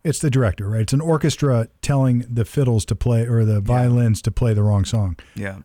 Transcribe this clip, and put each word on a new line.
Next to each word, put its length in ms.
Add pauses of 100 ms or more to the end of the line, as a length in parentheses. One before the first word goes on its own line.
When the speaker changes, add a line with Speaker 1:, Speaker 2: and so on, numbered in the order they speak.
Speaker 1:
It's 160
the 100
director, 380
right? 140
It's 100
an 80
orchestra 680 (140)
telling 460
the 160
fiddles 420
to 80
play 320
or 180
the 100
Speaker 2:
Yeah. 60
Speaker 1:
violins 640
to 80
play 240
the 80
wrong 220
song. 320 (180)
Speaker 2:
Yeah. 300